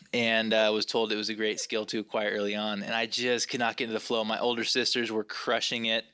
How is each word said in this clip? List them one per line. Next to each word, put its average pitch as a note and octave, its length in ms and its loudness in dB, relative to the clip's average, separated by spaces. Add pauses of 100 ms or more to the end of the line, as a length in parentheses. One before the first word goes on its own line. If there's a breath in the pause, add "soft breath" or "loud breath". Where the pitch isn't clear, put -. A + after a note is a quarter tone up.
(140)
and, A2+ 400 2
uh, A2 180 6
was G#2+ 140 0
told A2 260 0
it G#2+ 40 0
was G#2+ 140 -4
a A2+ 40 -6
great G#2+ 260 0
skill A2 280 -2
to A2+ 120 -2
acquire G#2 300 -2
early G#2 260 0
on. G#2 280 -2
And A2+ 100 -4
I A2+ 140 0
just B2 420 0
could B2 100 -2
not A2+ 160 2
get C3 100 -2
into A2+ 100 -2
the G#2+ 40 -2
flow. A2+ 240 0
My A2 160 -2
older A#2 240 0
sisters A#2 480 0
were A2 120 0
crushing A#2 600 -2
it A2+ 280 0